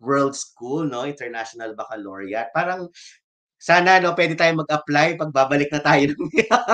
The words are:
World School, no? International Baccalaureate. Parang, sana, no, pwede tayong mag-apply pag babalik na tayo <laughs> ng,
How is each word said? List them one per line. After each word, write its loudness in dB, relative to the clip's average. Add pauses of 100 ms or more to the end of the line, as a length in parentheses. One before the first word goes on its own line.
World 0
School, -8
no? -6
International -10
Baccalaureate. -10
Parang, -4 (720)
sana, 6
no, 0
pwede 0
tayong 2
mag-apply 0
pag -6
babalik 2
na -2
tayo 4
<laughs> -
ng, -6 (480)